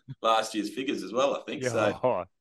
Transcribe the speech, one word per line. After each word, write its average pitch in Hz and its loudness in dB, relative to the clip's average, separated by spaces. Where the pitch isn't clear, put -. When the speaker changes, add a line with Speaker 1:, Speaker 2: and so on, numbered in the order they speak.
Speaker 1:
last 113 2
year's 101 -2
figures 131 -4
as 92 -10
well, 131 2
I - -4
think. - -8
Speaker 2:
Yeah, 127 0
Speaker 1:
So 113 2
Speaker 2:
<laughs> - -6
oh, 107 2